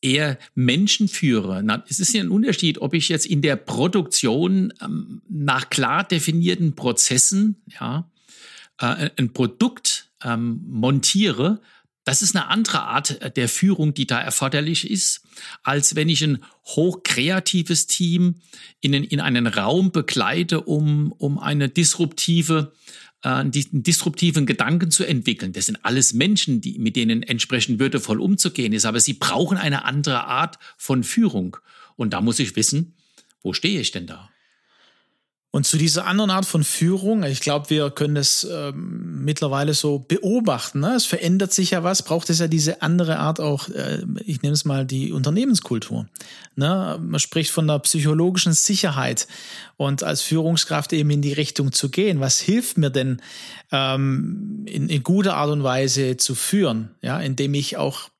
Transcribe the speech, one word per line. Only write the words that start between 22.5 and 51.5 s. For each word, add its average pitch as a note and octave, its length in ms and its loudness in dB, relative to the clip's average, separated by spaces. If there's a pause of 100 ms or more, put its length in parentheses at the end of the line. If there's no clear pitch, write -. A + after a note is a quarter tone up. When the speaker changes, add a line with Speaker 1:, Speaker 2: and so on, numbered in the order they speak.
Speaker 1:
äh, C3 220 0
di-, C#3 280 -2
einen B2+ 120 0
disruptiven D#3+ 600 2
Gedanken D#3+ 440 2
zu F3+ 140 2
entwickeln. A2+ 480 -2
Das F#2+ 140 -4
sind - 180 -6
alles B2+ 280 0
Menschen, C#3 480 2
die, - 180 -8
mit A#2 180 -2
denen A2+ 260 0
entsprechend A#2 560 -2
würdevoll C3 420 0
umzugehen C3 520 0
ist, G#2+ 120 0
aber A2 140 0
sie A#2 160 2
brauchen F3 420 0
eine D3 280 -2
andere C#3 400 -2
Art D3 340 -2 (180)
von B2+ 280 0
Führung. G#2 520 0 (380)
Und G#2+ 200 -2
da F2 60 -2
muss A#2 200 0
ich G#2+ 160 -2
wissen, D3+ 400 0 (460)
wo F#2+ 100 -4
stehe F#3 280 0
ich G#2 120 -4
denn F2 160 -10
da? F2+ 200 -18 (1300)
Speaker 2:
Und C#3 120 0
zu - 100 2
dieser D#3 300 0
anderen G3 240 2
Art F#3+ 160 0
von D#3 180 2
Führung, F#3+ 600 0
ich C3+ 180 -2
glaub, D3 260 -2
wir D3+ 220 2
können D3 240 0
das, C#3+ 360 2
ähm, D#3+ 720 -8
mittlerweile D3 520 0
so C#3+ 240 0
beobachten, F3+ 840 0
ne? F#3+ 140 2
Es A#3+ 100 2
verändert F#3 480 2
sich F#3 200 2
ja F3 120 0
was, F#3 200 0
braucht E3 260 -2
es D#3+ 80 2
ja E3 100 2
diese D#3+ 320 0
andere D#3+ 380 2
Art D3+ 200 0
auch, D3 300 -2
äh, - 340 -4 (220)
ich D#3 160 -4
nenne C#3+ 140 0
es D3+ 100 0
mal C3+ 220 0
die C3 260 -4
Unternehmenskultur, D3 960 0 (480)
ne? E3 420 -2
Man E3 220 -2
spricht D#3 300 0
von D#3+ 160 0
der D3+ 140 2
psychologischen E3 720 2
Sicherheit C#3 760 0 (480)
und C#3 260 0
als D#3 200 -2
Führungskraft D#3 720 0
eben D3+ 160 2
in D3 100 2
die C#3+ 140 0
Richtung C#3+ 380 0